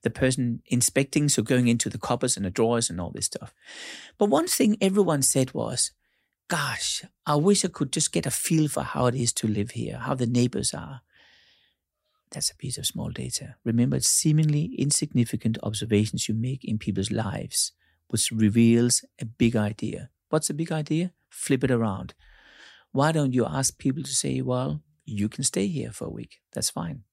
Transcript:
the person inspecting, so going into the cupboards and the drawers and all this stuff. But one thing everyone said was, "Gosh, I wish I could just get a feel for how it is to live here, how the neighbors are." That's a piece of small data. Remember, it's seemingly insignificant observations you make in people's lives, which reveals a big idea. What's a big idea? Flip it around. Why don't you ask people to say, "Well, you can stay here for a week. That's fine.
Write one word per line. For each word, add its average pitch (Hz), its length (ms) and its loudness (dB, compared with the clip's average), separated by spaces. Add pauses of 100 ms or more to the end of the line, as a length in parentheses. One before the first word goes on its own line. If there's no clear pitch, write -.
the 110 80 0
person 127 560 0
inspecting, 139 600 2
so 127 140 2
going 123 260 4
into 117 200 2
the 101 100 -8
cupboards - 380 0
and 98 100 -2
the - 40 -2
drawers 117 400 2
and 87 100 -6
all 87 100 -6
this - 160 -6
stuff. - 280 -10 (640)
But 208 120 4
one 320 160 4
thing 247 340 2
everyone 190 420 4
said 127 320 2
was, 117 380 -4 (560)
"Gosh, - 560 -4 (220)
I 147 100 2
wish 196 280 4
I 185 40 0
could 151 240 -4
just - 200 -2
get - 140 -2
a 127 40 -4
feel 156 380 2
for 143 140 -4
how 131 240 0
it 120 80 2
is 120 200 -2
to - 140 -2
live 104 240 -2
here, 117 260 -6
how 135 160 -4
the 127 120 0
neighbors 123 480 2
are." 135 280 -12 (1300)
That's - 200 -4
a - 60 -20
piece - 200 -8
of - 100 -6
small - 240 -4
data. - 440 -8 (100)
Remember, 120 320 2
it's 131 120 0
seemingly 151 680 2
insignificant 120 880 0
observations 107 640 0
you 110 60 -2
make 127 300 -4
in 107 140 -2
people's 98 320 -2
lives, - 640 -4 (360)
which - 240 -2
reveals 117 720 6 (160)
a - 40 -4
big 117 320 2
idea. 107 540 -4 (180)
What's - 220 0
a 156 40 -4
big 160 180 -4
idea? 156 400 -2 (160)
Flip - 340 -2
it 135 80 2
around. 113 440 -2 (760)
Why 143 220 2
don't 143 200 2
you 123 140 2
ask 135 320 -2
people 139 240 -2
to 135 120 -8
say, 131 260 -2
"Well, 131 420 -2 (220)
you 104 240 -2
can 139 160 -6
stay 190 240 0
here 127 240 -6
for - 140 -10
a 107 40 -8
week. 110 300 -14 (120)
That's - 180 -4
fine. 151 420 -8